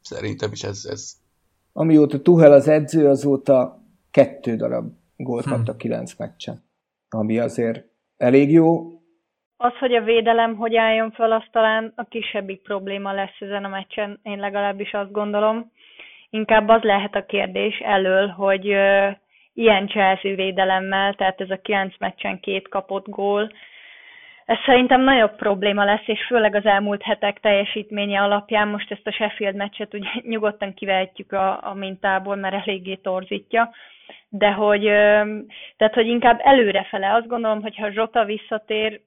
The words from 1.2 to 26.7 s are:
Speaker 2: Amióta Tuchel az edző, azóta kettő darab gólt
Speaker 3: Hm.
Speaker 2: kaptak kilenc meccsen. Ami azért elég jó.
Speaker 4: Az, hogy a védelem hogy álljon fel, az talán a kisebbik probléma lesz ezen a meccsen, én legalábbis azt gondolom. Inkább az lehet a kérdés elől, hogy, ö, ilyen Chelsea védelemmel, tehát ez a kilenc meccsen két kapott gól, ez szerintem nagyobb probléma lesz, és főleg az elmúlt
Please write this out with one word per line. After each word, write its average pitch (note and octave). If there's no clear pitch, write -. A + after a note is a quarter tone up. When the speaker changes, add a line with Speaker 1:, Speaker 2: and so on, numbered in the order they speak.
Speaker 2:
Amióta D3+
Tuchel E3
az C#3
edző, D3+
azóta C#3
kettő A#2+
darab A#2+
gólt B2
Speaker 3:
Hm. C#3+
Speaker 2:
kaptak A#2
kilenc A#2
meccsen. A2+
Ami A2
azért A2+
elég C#3
jó. E3
Speaker 4:
Az, A#3+
hogy B3+
a A3+
védelem A3+
hogy A3+
álljon A3+
fel, A3+
az A3
talán A3
a A#3+
kisebbik G3
probléma G3
lesz G3
ezen G3+
a G3
meccsen, G3+
én G3+
legalábbis G3+
azt G3+
gondolom. G#3
Inkább A3
az A3+
lehet G3+
a G3+
kérdés G3
elől, F#3+
hogy, G3
ö, G3
ilyen G#3
Chelsea G3
védelemmel, F#3+
tehát F#3+
ez F#3+
a F#3+
kilenc G3
meccsen F#3+
két F#3+
kapott G3
gól, G3+
ez A3+
szerintem B3+
nagyobb B3+
probléma G3+
lesz, G#3
és A3
főleg G#3+
az G3+
elmúlt G3+